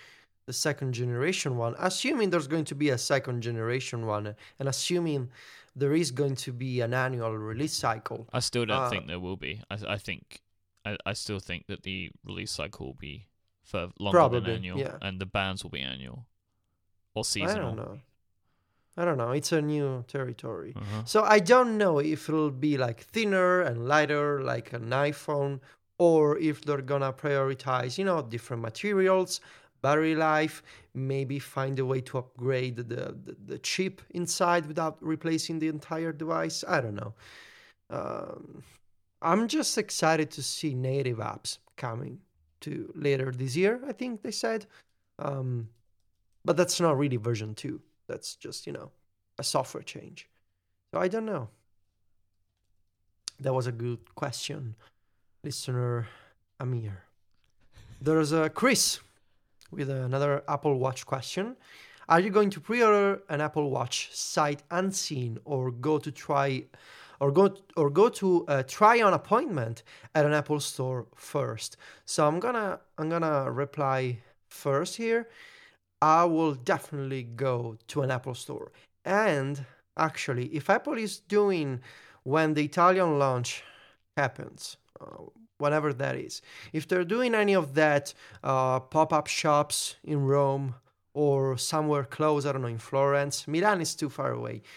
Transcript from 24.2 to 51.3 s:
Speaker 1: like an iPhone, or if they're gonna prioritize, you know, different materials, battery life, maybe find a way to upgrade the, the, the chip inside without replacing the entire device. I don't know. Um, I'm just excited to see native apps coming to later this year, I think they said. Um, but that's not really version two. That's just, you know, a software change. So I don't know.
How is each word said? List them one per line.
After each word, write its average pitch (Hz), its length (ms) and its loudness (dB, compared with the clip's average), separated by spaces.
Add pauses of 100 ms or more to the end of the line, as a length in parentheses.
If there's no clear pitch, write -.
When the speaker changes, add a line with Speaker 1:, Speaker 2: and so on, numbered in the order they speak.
Speaker 1:
like 120 300 -4
an 117 160 -8
iPhone, 143 720 0 (400)
or 156 400 6
if 151 260 -2
they're 143 160 -2
gonna 135 320 -2
prioritize, 135 840 -2
you 190 60 -2
know, 175 180 0
different 117 400 -8
materials, 190 800 2 (420)
battery 156 340 2
life, 156 460 2 (320)
maybe 135 460 -4
find 135 400 -4
a 131 60 0
way 131 160 -2
to 131 160 -6
upgrade 127 580 -2
the, 120 80 -6
the, - 600 -10
the - 140 -8
chip - 500 -4
inside 175 560 0
without 156 340 -4
replacing 160 600 -2
the 160 100 0
entire 160 420 -6
device. 165 560 -4
I 170 140 2
don't 110 140 -4
know. 110 180 -8 (760)
Um, - 760 -8 (580)
I'm 196 260 4
just 302 300 0
excited 160 540 2
to 139 120 -10
see - 300 -6
native 127 460 -2
apps - 400 -8 (180)
coming 120 420 -8 (420)
to 139 340 -10
later 139 360 0
this 127 240 -4
year, 202 320 2
I 262 60 -4
think 247 300 -8
they 247 80 -8
said. 226 340 -4 (520)
Um, 127 520 -4 (720)
but 170 140 2
that's 175 240 2
not 156 160 4
really 139 180 2
version 107 400 -4
two. - 260 -8 (260)
That's - 280 -10
just, - 300 -14
you - 80 -10
know, - 160 -12 (480)
a - 60 -6
software - 400 -2
change. - 440 -16 (640)
So 165 80 -2
I 185 80 2
don't 220 200 -4
know. 147 200 -6 (1900)